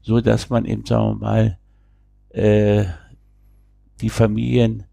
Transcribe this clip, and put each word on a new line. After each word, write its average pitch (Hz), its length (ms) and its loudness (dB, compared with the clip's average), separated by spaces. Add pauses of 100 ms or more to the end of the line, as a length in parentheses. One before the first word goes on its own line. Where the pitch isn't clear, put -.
so 113 200 0
dass 113 300 0
man 117 140 -2
eben, 110 220 -6
sagen 110 340 -2
wir 104 60 -8
mal, 107 320 0 (720)
äh, 104 540 2 (1160)
die 110 100 -4
Familien 113 840 0